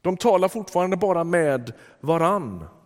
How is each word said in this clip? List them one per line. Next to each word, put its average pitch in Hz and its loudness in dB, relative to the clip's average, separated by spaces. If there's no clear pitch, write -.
De 185 -2
talar 185 4
fortfarande 185 -2
bara 175 0
med 143 0
varann. 160 0